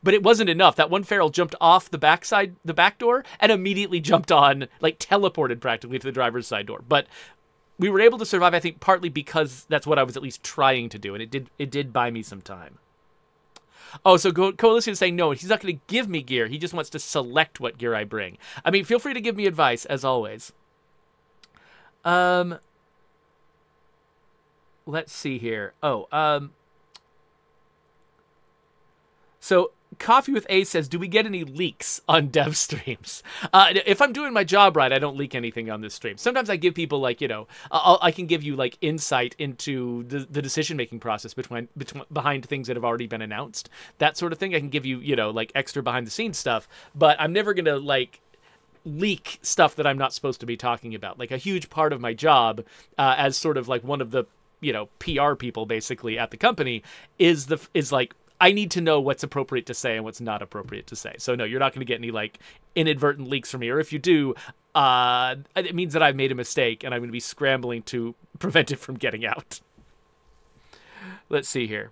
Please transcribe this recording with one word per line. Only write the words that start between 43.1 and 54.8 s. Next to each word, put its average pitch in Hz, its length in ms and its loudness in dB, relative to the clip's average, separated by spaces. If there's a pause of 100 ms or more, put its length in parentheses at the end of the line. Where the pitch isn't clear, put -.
announced, 110 480 -10 (300)
that 156 180 0
sort 170 160 -4
of 156 60 -10
thing. 190 160 -4
I 160 40 2
can 143 100 -6
give 131 160 -4
you, 131 140 -4
you 139 160 -2
know, 107 140 0
like, 113 260 -6
extra 139 260 -4
behind-the-scenes 123 560 -6
stuff, 113 300 -4 (260)
but 151 260 6
I'm 156 140 0
never 208 200 0
gonna, 160 240 2
like, 139 440 -4 (640)
leak 170 560 -4
stuff - 340 2
that 147 120 -2
I'm 139 100 0
not 135 160 -2
supposed 135 280 -6
to 117 40 -14
be 117 120 -6
talking 117 360 -6
about. 101 260 -12
Like, 123 120 -10
a 131 60 -6
huge 175 320 -6
part 156 240 0
of 123 80 -8
my 117 120 -4
job, 117 500 4 (340)
uh, 135 200 4
as 139 200 0
sort 151 200 0
of, 120 100 -6
like, 123 160 -2
one 139 180 -4
of 117 100 -8
the, 127 140 0 (360)
you 139 120 -2
know, 107 160 -6 (100)